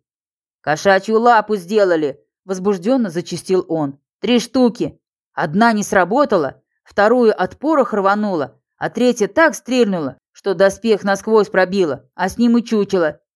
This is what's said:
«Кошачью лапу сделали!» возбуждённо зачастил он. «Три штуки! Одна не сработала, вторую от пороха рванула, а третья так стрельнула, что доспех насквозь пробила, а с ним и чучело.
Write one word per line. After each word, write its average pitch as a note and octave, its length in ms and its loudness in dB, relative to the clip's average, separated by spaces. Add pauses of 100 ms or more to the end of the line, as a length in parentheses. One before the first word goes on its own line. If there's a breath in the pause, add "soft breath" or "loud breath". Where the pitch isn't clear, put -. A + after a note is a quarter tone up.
(600)
«Кошачью F#3+ 580 0
лапу A3 380 2
сделали!» F3 640 0 (240)
возбуждённо G3 640 -2
зачастил F3 600 -4
он. D3 300 -4 (220)
«Три A#3 200 0
штуки! - 600 -2 (320)
Одна F3 400 0
не G#3 100 -4
сработала, F#3+ 800 0 (220)
вторую A3 500 2
от F#3 240 -6
пороха C#4 380 0
рванула, G3 640 -2 (160)
а E3 140 -6
третья A#3+ 360 0
так D#4+ 280 2
стрельнула, G3 640 -2 (180)
что G3 160 -4
доспех G3 500 0
насквозь G3+ 460 0
пробила, F#3 680 -2
а F#3 140 -4
с - 80 -10
ним A#3 220 2
и A#3 40 0
чучело. G3 580 -2 (160)